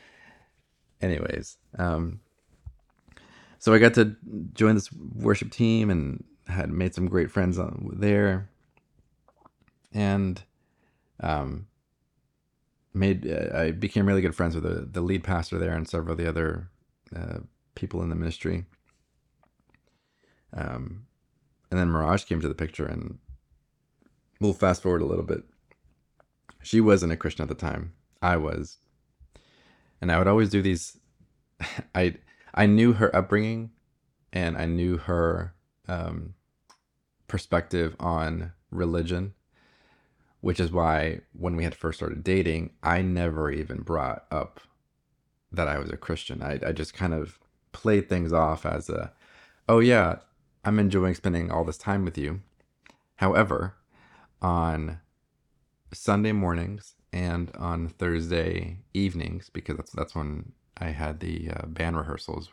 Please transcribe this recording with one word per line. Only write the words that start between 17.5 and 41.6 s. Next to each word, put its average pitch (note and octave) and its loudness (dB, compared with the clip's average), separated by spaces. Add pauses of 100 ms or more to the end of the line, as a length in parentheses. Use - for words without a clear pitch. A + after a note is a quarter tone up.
people F2+ -6
in E2+ -4
the E2 -4
ministry. E2+ -4 (1900)
Um, - -10 (640)
and F#2 0
then F2 4
Mirage E2 2
came E2 -2
to D#2 -2
the C#2+ -4
picture, D#2 -6
and D#2+ -8 (1200)
we'll G#2 4
fast F#2 2
forward F2 2
a D#2 0
little E2+ -2
bit. E2 -4 (1200)
She - 4
wasn't F#2+ 6
a E2 -2
Christian - -6
at D2 -4
the - -6
time. D#2+ -6 (280)
I F2+ 4
was. D#2 -4 (1200)
And F2 0
I E2 4
would F#2 4
always G#2 6
do G2+ 4
these, F#2 -2 (500)
<laughs> - -12
I, F2+ 2 (380)
I G#2 6
knew A2 8
her G#2 4
upbringing, A2 0 (640)
and F2 0
I E2 -2
knew F2 0
her, E2+ 0 (340)
um, E2 -8 (960)
perspective E2+ -2
on E2+ -2 (200)
religion, F2 -2 (1080)
which F2+ 0
is E2+ 0
why D#2+ 2 (120)
when F2 -4
we E2 -2